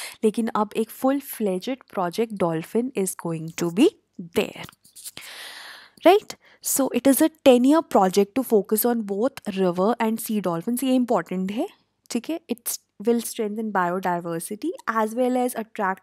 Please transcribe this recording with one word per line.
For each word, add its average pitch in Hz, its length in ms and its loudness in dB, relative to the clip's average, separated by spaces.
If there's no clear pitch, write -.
लेकिन 220 240 0
अब 208 280 -2
एक 220 140 -4
full 269 400 -2
fledged 202 640 -4
project 208 500 -2
dolphin 175 540 -2
is 190 180 -2
going 160 360 -8
to 170 160 -2
be 320 100 6
there, - 300 -6
right? 403 280 4
So 262 300 0
it 247 120 2
is 269 140 6
a 320 80 6
ten-year 262 340 8
project 202 400 4
to 220 80 0
focus 208 420 2
on 240 220 0
both 202 340 -4
river 185 320 2
and 226 180 -2
sea 214 220 -2
dolphins। 185 420 -4
ये 254 120 2
इंपॉर्टेंट 190 560 0
है, 262 160 -4
ठीक 233 200 -6
है। 330 100 -4
It - 260 -8
will 233 220 2
strengthen 214 460 -6
biodiversity 180 1000 -4
as 220 260 0
well 254 200 0
as 247 180 -2
attract 202 480 -4